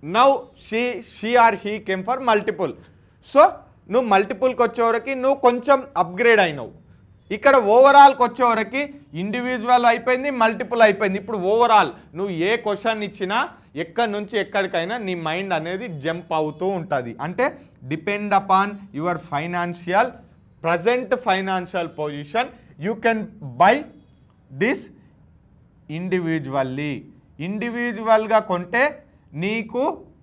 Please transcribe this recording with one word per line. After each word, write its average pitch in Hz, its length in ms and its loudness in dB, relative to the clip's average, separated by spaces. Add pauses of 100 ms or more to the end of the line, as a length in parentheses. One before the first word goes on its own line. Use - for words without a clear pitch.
(160)
Now 247 120 6 (360)
she, 220 160 -4 (340)
she 214 160 -6 (140)
or 226 80 6 (100)
he 208 100 -6 (140)
came 190 220 -4
for 254 80 -2 (140)
multiple. 190 420 -2 (600)
So 277 100 6 (500)
నువ్వు 247 220 2
మల్టిపుల్కి 214 520 0
వచ్చేవరకు 233 460 0 (100)
నువ్వు 277 240 2
కొంచెం 247 320 2 (240)
అప్‌గ్రేడ్ 202 440 4
అయినావు. 135 260 -8 (640)
ఇక్కడ 269 180 4 (200)
ఓవరాల్కి 277 520 8
వచ్చేవరకు 233 560 0 (400)
ఇండివిడ్యువల్ 247 720 0
అయిపోయింది, 254 380 -2 (120)
మల్టిపుల్ 233 440 0
అయిపోయింది. 196 360 0
ఇప్పుడు 208 160 -8 (140)
ఓవరాల్ 220 400 4 (260)
నువ్వు 190 160 -6 (140)
ఏ - 20 0 (160)
క్వశ్చన్ 214 420 -4
ఇచ్చినా 202 300 -6 (460)
ఎక్కడి 220 320 -4
నుంచి 208 260 -10
ఎక్కడికైనా 190 640 -4
నీ 185 80 -4 (140)
మైండ్ 185 300 -4
అనేది 185 300 -8 (160)
జంప్ 170 360 -6
అవుతూ 151 260 -4 (140)
ఉంటది. 127 340 -6 (120)
అంటే 180 200 -2 (460)
depend 202 380 -6 (100)
upon 196 260 0 (320)
your 170 180 -4 (160)
financial, 175 720 -2 (580)
present 185 460 0 (180)
financial 185 600 -2 (120)
position, 151 440 -4 (400)
you 214 100 -2 (100)
can 226 140 2 (420)
buy 196 140 6 (880)
this 233 180 0 (1160)
individually. 147 960 -4 (520)
ఇండివిడ్యువల్‌గా 226 920 -2 (120)
కొంటే 175 320 -2 (640)
నీకు 226 380 -4 (400)